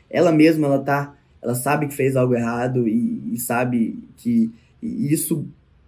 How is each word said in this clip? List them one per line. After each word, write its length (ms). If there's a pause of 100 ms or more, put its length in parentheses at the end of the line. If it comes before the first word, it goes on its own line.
ela 220
mesma, 360
ela 120
tá, 380 (240)
ela 140
sabe 320
que 60
fez 220
algo 200
errado 520
e, 460
e 40
sabe 600 (160)
que, 340 (320)
e 300
isso 340 (420)